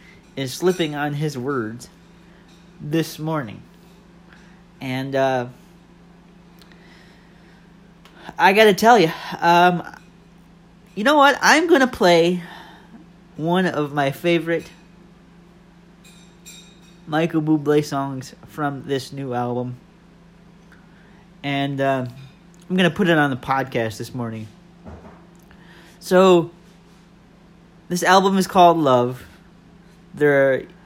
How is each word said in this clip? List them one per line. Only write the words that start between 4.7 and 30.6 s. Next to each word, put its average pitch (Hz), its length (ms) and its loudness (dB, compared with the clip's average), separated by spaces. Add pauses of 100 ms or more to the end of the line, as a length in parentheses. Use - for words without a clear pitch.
And, 135 340 -8
uh, 131 320 -2 (3000)
I 185 160 4
gotta 214 220 6
tell 226 240 6
you, 165 120 2 (300)
um, 175 440 4 (1120)
you 208 80 -4
know 285 120 4
what? 277 240 6
I'm 294 280 2
gonna 277 180 4
play 175 560 2 (920)
one 170 280 -2
of 147 300 -4
my 143 160 0
favorite 165 580 -4 (2500)
Michael 160 340 -2
Bublé 151 420 2
songs 139 520 -8 (140)
from 143 380 -8
this 135 260 -6
new 139 200 -10
album. 123 440 -6 (1700)
And, 139 360 -4
uh, 135 260 -2 (600)
I'm 180 80 -4
gonna 185 140 2
put 190 180 -2
it 170 80 4
on 147 140 2
the 131 60 -6
podcast 127 640 -6
this 117 140 -14
morning. 113 360 -10 (1500)
So, 185 500 4 (1400)
this 180 140 -4
album 190 340 4
is 185 100 0
called 175 300 6
Love. 127 500 0 (880)
There 143 400 2
are, 131 100 -4 (240)